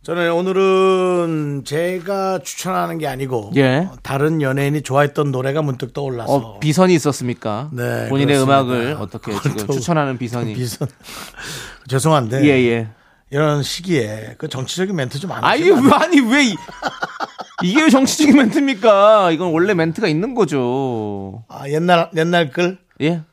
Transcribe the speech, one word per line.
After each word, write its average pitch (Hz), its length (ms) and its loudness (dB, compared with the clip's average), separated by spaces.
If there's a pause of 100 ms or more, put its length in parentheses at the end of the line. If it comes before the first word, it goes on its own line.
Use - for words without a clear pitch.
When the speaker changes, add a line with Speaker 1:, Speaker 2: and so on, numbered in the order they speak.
Speaker 1:
저는 170 280 -2
오늘은 185 1300 0
제가 180 760 -4
추천하는 175 580 -6
게 151 100 -4
아니고 127 480 -4
Speaker 2:
예. 135 360 2
Speaker 1:
어, - 100 -18
다른 151 400 -2
연예인이 143 400 -2
좋아했던 143 500 0
노래가 135 300 -2
문득 131 320 -6
떠올라서. 127 400 -4
Speaker 2:
어, 113 260 -2
비선이 180 360 4
있었습니까? 127 760 -4
Speaker 1:
네, 120 380 -4
Speaker 2:
본인의 139 280 2
Speaker 1:
그렇습니다. 135 240 4
Speaker 2:
음악을 127 380 -2
어떻게 107 320 -10
Speaker 1:
그걸 104 200 -4
Speaker 2:
지금 104 160 -6
Speaker 1:
또 143 60 -2
Speaker 2:
추천하는 139 440 -2
비선이? 117 380 -6
Speaker 1:
비선. 123 320 -6 (500)
<laughs> - 500 -16
죄송한데 135 580 0
Speaker 2:
예, 147 40 6 (180)
예. 117 200 -2 (420)
Speaker 1:
이런 147 340 0
시기에 117 760 -4
그 156 100 -8
정치적인 180 460 -6
멘트 139 240 -4
좀 180 120 -8
안 117 120 -8
Speaker 2:
아니, 269 260 2
Speaker 1:
하시면 349 80 6 (160)
안 285 80 4
Speaker 2:
왜, 320 40 2
아니, 349 140 4
왜 262 260 2
이, 202 100 0 (1080)
이게 285 260 4
정치적인 269 460 4
멘트입니까? 214 960 4
이건 165 220 -2
원래 185 200 2
멘트가 165 340 0
있는 180 280 -2
거죠. 120 1120 -2
Speaker 1:
아, 135 220 -14
옛날, 170 460 2
옛날 165 360 2
글? 175 280 -2 (220)
Speaker 2:
예? 160 200 0 (120)